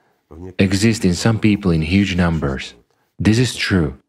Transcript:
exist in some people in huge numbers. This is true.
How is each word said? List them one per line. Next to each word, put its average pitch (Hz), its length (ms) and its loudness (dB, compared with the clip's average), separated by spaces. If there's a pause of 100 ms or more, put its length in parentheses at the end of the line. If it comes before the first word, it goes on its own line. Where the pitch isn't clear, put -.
(600)
exist 98 460 2
in 90 80 2
some 113 260 0
people 98 320 2
in 80 100 0
huge 95 340 0
numbers. 76 580 -2 (440)
This 107 220 2
is 127 160 0
true. 76 420 0 (120)